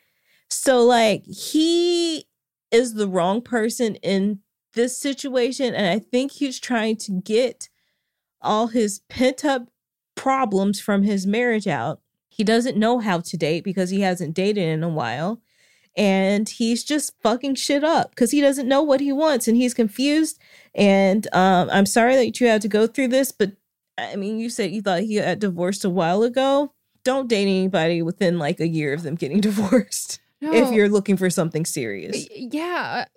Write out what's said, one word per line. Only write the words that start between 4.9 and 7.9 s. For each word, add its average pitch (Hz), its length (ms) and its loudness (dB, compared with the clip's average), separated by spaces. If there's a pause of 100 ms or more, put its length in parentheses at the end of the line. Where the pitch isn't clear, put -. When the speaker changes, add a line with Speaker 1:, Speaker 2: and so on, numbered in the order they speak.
Speaker 1:
situation. 262 800 -2
And 202 120 0
I 180 120 0
think 254 340 -2
he's 269 280 -6
trying 226 380 -2
to - 140 -10
get 220 560 -2 (720)